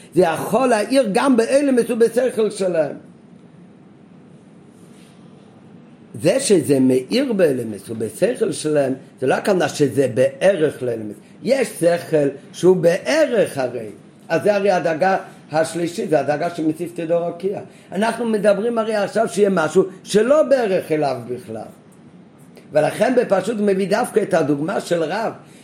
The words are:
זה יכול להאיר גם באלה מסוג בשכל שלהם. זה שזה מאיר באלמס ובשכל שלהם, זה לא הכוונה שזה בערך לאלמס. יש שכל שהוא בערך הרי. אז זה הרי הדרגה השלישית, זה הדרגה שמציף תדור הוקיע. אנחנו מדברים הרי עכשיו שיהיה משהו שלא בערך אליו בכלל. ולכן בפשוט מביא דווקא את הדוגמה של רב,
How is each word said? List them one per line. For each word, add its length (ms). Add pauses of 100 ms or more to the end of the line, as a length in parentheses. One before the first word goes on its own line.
(140)
זה 80
יכול 440
להאיר 460
גם 240
באלה 360
מסוג 260
בשכל 520
שלהם. 460 (3250)
זה 180
שזה 400
מאיר 520
באלמס 580
ובשכל 640
שלהם, 420 (260)
זה 60
לא 80
הכוונה 340
שזה 460
בערך 680
לאלמס. 320 (280)
יש 260 (120)
שכל 480 (240)
שהוא 240
בערך 840
הרי. 300 (400)
אז 140
זה 120
הרי 160
הדרגה 460 (360)
השלישית, 580
זה 100
הדרגה 300
שמציף 440
תדור 300
הוקיע. 360 (320)
אנחנו 340
מדברים 520
הרי 160
עכשיו 340
שיהיה 220
משהו 340 (200)
שלא 380
בערך 500
אליו 240 (120)
בכלל. 340 (1120)
ולכן 420
בפשוט 440
מביא 280
דווקא 320
את 140
הדוגמה 460
של 220
רב, 300 (320)